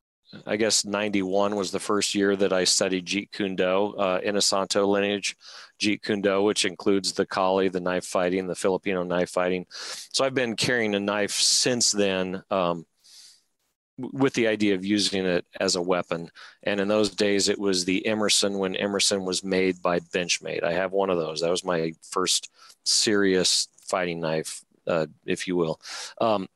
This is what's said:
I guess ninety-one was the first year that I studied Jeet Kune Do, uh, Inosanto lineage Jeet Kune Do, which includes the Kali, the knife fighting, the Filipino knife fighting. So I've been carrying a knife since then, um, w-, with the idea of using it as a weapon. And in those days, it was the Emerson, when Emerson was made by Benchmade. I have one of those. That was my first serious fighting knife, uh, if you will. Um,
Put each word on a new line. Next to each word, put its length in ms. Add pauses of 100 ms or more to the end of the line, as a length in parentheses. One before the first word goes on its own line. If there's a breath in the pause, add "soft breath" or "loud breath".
(460)
I 120
guess 280
ninety-one 680
was 160
the 80
first 340
year 220
that 180
I 120
studied 420
Jeet 240
Kune 240
Do, 420
uh, 240
Inosanto 640
lineage 480 (440 loud breath)
Jeet 240
Kune 180
Do, 220
which 220
includes 480
the 120
Kali, 440
the 100
knife 260
fighting, 400
the 80
Filipino 500
knife 260
fighting. 420
So 540
I've 100
been 200
carrying 380
a 60
knife 320
since 600
then, 600
um, 340 (1120 loud breath)
w-, 240
with 120
the 140
idea 280
of 80
using 420
it 200 (140)
as 160
a 60
weapon. 480 (320 loud breath)
And 200
in 80
those 200
days, 380
it 100
was 280
the 200
Emerson, 520
when 180
Emerson 480
was 220
made 360
by 180
Benchmade. 640
I 100
have 180
one 180
of 80
those. 220
That 120
was 120
my 300 (180)
first 380 (340 soft breath)
serious 840 (180)
fighting 320
knife, 420 (260)
uh, 200 (180)
if 220
you 80
will. 240 (400 loud breath)
Um, 360